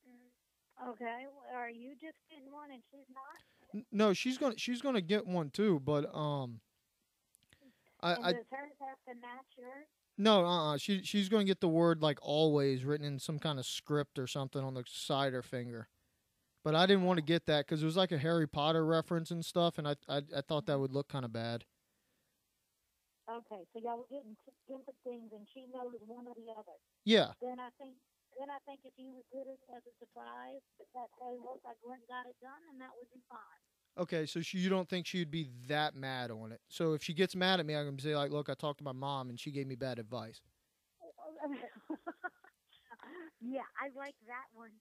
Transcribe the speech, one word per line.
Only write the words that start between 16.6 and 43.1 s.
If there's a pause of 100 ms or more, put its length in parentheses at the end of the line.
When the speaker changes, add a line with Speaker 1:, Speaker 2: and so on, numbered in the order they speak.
Speaker 2:
But
I
didn't
wanna
get
that
'cause
it
was,
like,
a
Harry
Potter
reference
and
stuff,
and
I, (120)
I, (140)
I
thought
that
would
look
kinda
bad. (1600)
Speaker 1:
Okay, (120)
so
y'all
were
getting
t-, (140)
different
things,
and
she
knows (140)
one
or
the
other. (280)
Speaker 2:
Yeah. (100)
Speaker 1:
Then
I (100)
think, (440)
then
I
think
if
you
would
get
it (160)
as
a
surprise, (340)
that, (120)
"Hey,
look,
I (100)
went
and
got
it
done,"
and
that
would
be
fine. (600)
Speaker 2:
Okay,
so
she,
you
don't
think
she'd
be (160)
that
mad
on
it.
So
if
she
gets
mad
at
me,
I'm
gonna
say,
like,
"Look,
I
talked
to
my
mom,
and
she
gave
me
bad
advice." (580)
Speaker 1:
<laughs> (1700)